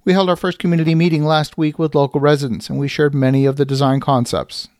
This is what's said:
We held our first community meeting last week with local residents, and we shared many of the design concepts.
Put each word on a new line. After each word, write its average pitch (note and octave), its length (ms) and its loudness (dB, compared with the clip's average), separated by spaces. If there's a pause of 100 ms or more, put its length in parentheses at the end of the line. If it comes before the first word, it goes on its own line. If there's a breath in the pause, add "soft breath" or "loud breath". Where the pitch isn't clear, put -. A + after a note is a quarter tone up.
We F#3 100 2
held F#3 160 2
our F3 60 0
first F3+ 240 -4
community E3 340 0
meeting D#3+ 320 2
last D3+ 320 0
week D3+ 220 -2
with D#3 160 -2
local C#3 260 0
residents, C#3 480 0
and C#3 80 -6
we C#3 100 -2
shared D3 280 0
many C3+ 320 2
of C3+ 100 0
the C#3+ 80 0
design C#3 340 0
concepts. A#2+ 680 -4 (120)